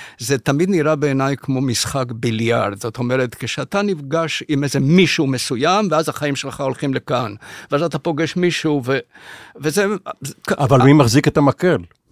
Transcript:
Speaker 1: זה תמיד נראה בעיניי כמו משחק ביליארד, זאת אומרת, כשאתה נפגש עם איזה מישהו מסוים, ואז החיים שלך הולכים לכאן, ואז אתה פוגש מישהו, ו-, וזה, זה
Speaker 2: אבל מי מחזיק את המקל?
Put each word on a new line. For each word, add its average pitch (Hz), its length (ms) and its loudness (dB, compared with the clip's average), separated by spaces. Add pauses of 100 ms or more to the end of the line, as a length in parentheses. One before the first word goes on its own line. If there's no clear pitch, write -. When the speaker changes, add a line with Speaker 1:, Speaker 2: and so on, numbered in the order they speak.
(180)
Speaker 1:
זה 131 200 -2
תמיד 156 320 0
נראה 156 260 2
בעיניי 135 400 0
כמו 131 240 -2
משחק 127 520 -2
ביליארד, 113 680 -2
זאת 117 180 -8
אומרת, 123 360 -2
כשאתה 147 480 -4
נפגש 160 640 -4
עם 143 160 0
איזה 139 160 0
מישהו 160 460 4
מסוים, 143 640 0
ואז 156 180 0
החיים 143 280 -4
שלך - 240 -8
הולכים 135 340 -2
לכאן, 123 400 -4 (360)
ואז 147 120 0
אתה 160 160 -2
פוגש 160 380 -2
מישהו, 160 480 0
ו-, 131 140 0 (580)
וזה, 156 300 0 (340)
זה 135 140 -12 (240)
Speaker 2:
אבל 131 240 4
מי 139 100 8
מחזיק 143 360 6
את - 80 0
המקל? 147 420 2 (340)